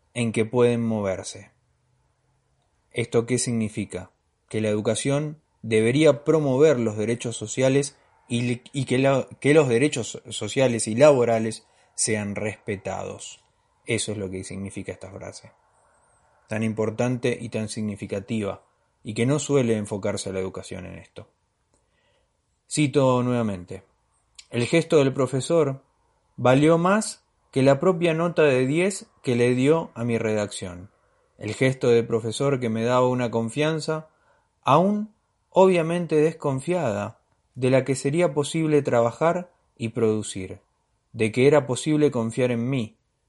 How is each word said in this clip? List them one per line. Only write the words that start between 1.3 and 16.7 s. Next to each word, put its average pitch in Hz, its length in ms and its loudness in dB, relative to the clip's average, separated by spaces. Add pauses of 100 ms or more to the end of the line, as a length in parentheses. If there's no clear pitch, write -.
¿Esto 117 360 -2
qué 123 120 0
significa? 107 720 -6 (380)
Que 107 120 -4
la 107 80 -2
educación 139 720 -2 (180)
debería 123 640 2
promover 147 540 4
los 110 180 -2
derechos 113 400 -4
sociales 131 600 -2 (320)
y, 123 340 -2 (100)
y 135 120 -2
que 127 140 0
la, 135 280 2 (140)
que 139 120 4
los 151 160 6
derechos 123 640 0
sociales 113 560 0
y 110 80 -2
laborales 117 720 4 (300)
sean 104 400 -4
respetados. 98 1080 -8 (440)
Eso 107 260 -4
es 107 60 -10
lo 95 120 -8
que 95 140 -10
significa 98 480 -12
esta 95 180 -18
frase, 98 420 -18 (960)
tan 110 140 -4
importante 113 800 -2